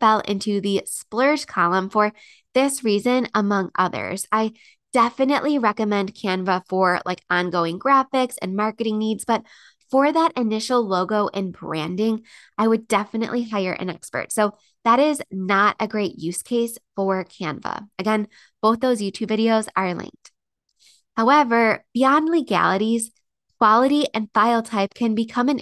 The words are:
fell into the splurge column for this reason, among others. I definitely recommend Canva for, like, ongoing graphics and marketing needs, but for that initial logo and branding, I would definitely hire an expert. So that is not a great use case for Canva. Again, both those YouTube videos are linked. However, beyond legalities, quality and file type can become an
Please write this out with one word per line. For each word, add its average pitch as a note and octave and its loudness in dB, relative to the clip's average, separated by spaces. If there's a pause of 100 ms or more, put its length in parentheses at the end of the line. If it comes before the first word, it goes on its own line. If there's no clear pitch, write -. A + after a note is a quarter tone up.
fell A3 4
into G3+ -2
the G3 0
splurge C#4+ -2
column F#3 0
for G#3+ 0 (400)
this C4+ 0
reason, A#3 0
among G3+ 0
others. E3+ -4
I A3 -2 (400)
definitely C4+ 0
recommend G#3 -2
Canva F#3 -2
for, F#3 2
like, F3+ -6
ongoing F3 0
graphics C4 0
and F#3+ -6
marketing G#3+ -2
needs, A3 -2
but A3 0 (480)
for C#4 4
that E4 2
initial A3+ 0
logo F#3+ 0
and F#3+ -4
branding, F3+ -4 (340)
I A3 2
would A3+ 0
definitely A3 -2
hire G3+ -2
an F#3 -6
expert. - -10
So G#3 0 (280)
that A#3 4
is D4+ 2 (100)
not G3 0
a A3 -2
great G#3+ -4
use D#3+ -6
case A#3 -2 (180)
for F#3+ -2
Canva. D#3 -8 (100)
Again, G#3 -2 (340)
both A3+ 2
those B3 0
YouTube G3+ -6
videos A3 2
are F#3 0
linked. - -14 (880)
However, A#3 4
beyond C#4 2
legalities, A3 0 (480)
quality B3 4
and A3 -4
file A3+ 4
type G3+ -2
can A3+ 0
become A#3 -2
an C#4+ 0